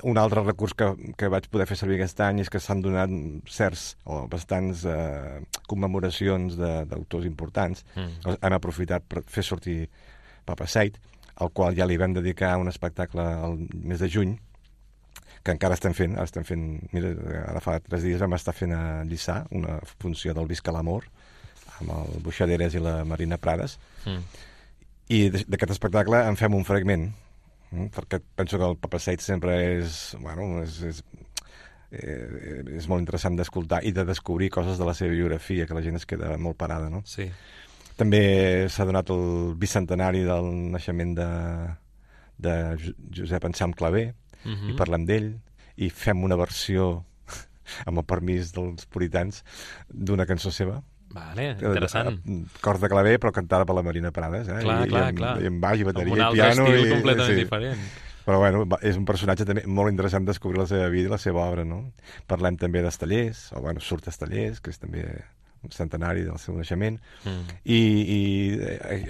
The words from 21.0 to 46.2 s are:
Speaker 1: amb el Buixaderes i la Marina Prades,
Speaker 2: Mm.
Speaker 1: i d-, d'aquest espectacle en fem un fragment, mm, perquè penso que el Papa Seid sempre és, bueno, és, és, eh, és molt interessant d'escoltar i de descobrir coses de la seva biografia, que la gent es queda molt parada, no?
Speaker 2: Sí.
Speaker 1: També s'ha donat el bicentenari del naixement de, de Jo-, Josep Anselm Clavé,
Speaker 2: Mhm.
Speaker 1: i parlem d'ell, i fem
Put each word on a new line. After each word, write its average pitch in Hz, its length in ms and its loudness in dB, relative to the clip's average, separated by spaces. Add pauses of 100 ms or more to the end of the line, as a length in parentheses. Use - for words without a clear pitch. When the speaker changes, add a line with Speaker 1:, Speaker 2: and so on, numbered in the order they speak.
Speaker 1:
amb 80 160 -6
el 78 320 -6
Buixaderes 85 480 2
i 85 80 -2
la 80 240 -2
Marina 82 320 -2
Prades, 82 400 -2 (260)
Speaker 2:
Mm. 92 200 -6 (840)
Speaker 1:
i 113 60 6 (120)
d-, 95 200 2
d'aquest 98 240 0
espectacle 104 500 4
en 107 160 2
fem 107 160 4
un 98 100 2
fragment, 95 440 2 (640)
mm, 92 180 -4
perquè - 300 -4 (160)
penso 95 240 0
que 90 80 4
el 87 100 0
Papa 87 220 -4
Seid 90 200 -2
sempre 90 360 0 (220)
és, 82 420 -6
bueno, 85 420 -6
és, 80 200 -8
és, 80 180 -6 (920)
eh, 65 720 -10 (140)
és 80 120 -8
molt 90 120 2
interessant 87 360 -2
d'escoltar 87 480 -2
i 107 80 2
de 92 120 0
descobrir 90 460 -2
coses 92 280 -2
de 90 80 0
la 85 80 0
seva 87 180 0
biografia, 85 540 0
que 82 80 -8
la 82 80 -2
gent 82 140 -2
es 82 100 -8
queda 78 320 -4
molt 82 180 -4
parada, 80 340 -4
no? 95 140 -6
Speaker 2:
Sí. 98 220 -8 (720)
Speaker 1:
També 95 720 6
s'ha 95 180 0
donat 95 240 2
el 87 480 0
bicentenari 92 680 2
del 90 220 2 (260)
naixement 85 440 -2
de, 87 120 -2 (1120)
de 85 160 0 (240)
Jo-, 80 160 -8 (280)
Josep 85 220 -2
Anselm 87 280 -2
Clavé, 104 420 0 (280)
Speaker 2:
Mhm. 104 280 -6
Speaker 1:
i - 20 -4
parlem 85 320 2
d'ell, 107 300 0 (420)
i 90 140 0
fem 92 340 0